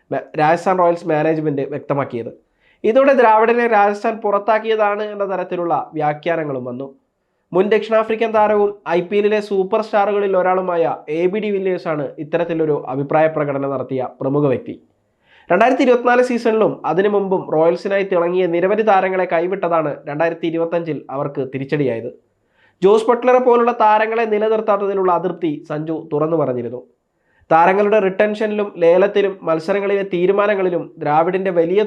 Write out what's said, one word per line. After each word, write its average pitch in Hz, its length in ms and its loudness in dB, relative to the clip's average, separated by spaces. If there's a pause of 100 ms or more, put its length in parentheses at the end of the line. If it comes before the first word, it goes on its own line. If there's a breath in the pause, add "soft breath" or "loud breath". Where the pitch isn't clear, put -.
(120)
മ-, 135 120 -4 (160)
രാജസ്ഥാൻ 175 380 2
റോയൽസ് 175 300 2
മാനേജ്മെന്റ് 156 540 0
വ്യക്തമാക്കിയത്. 135 720 -6 (520)
ഇതോടെ 269 280 4
ദ്രാവിഡിനെ 233 540 4
രാജസ്ഥാൻ 208 540 0
പുറത്താക്കിയതാണ് 214 840 0
എന്ന 208 280 -6
തരത്തിലുള്ള 180 640 -4
വ്യാഖ്യാനങ്ങളും 151 720 -4
വന്നു. 123 220 -10 (680)
മുൻ 185 160 2
ദക്ഷിണാഫ്രിക്കൻ 220 600 0
താരവും 208 400 2 (180)
ഐ 175 120 0
പി 180 160 -4
എല്ലിലെ 208 240 2
സൂപ്പർ 202 460 -2
സ്റ്റാറുകളിൽ 202 500 0
ഒരാളുമായ 180 580 0 (140)
എ 165 180 -2
ബി 190 120 0
ഡി 214 120 -2
വില്ലിയേഴ്സാണ് 180 540 -2 (140)
ഇത്തരത്തിലൊരു 160 580 -2 (120)
അഭിപ്രായ 143 380 0
പ്രകടനം 143 440 -2
നടത്തിയ 131 380 -6 (120)
പ്രമുഖ 143 320 0
വ്യക്തി. - 220 -6 (800 soft breath)
രണ്ടായിരത്തി 247 300 2
ഇരുപത്തിനാല് 247 400 4
സീസണിലും 220 500 0 (180)
അതിനു 190 180 2
മുമ്പും 196 340 0 (100)
റോയൽസിനായി 175 500 0
തിളങ്ങിയ 180 440 0
നിരവധി 185 360 0
താരങ്ങളെ 190 500 2
കൈവിട്ടതാണ് 170 640 -2 (120)
രണ്ടായിരത്തി 165 380 -4
ഇരുപത്തഞ്ചിൽ 165 640 -4
അവർക്ക് 143 340 -6 (100)
തിരിച്ചടിയായത്. 135 560 -4 (720)
ജോസ് 214 280 4
ബട്ട്ലറെ 247 280 4
പോലുള്ള 240 340 4
താരങ്ങളെ 220 520 2
നിലനിർത്താത്തതിലുള്ള 208 880 0
അതൃപ്തി 170 400 -2 (160)
സഞ്ജു 156 440 -6
തുറന്നു 156 240 0
പറഞ്ഞിരുന്നു. 123 460 -4 (720)
താരങ്ങളുടെ 190 460 4
റിട്ടൻഷനിലും 208 720 0 (140)
ലേലത്തിലും 196 600 4
മത്സരങ്ങളിലെ 196 600 -2
തീരുമാനങ്ങളിലും 190 960 0
ദ്രാവിഡിന്റെ 165 520 0
വലിയ 175 360 2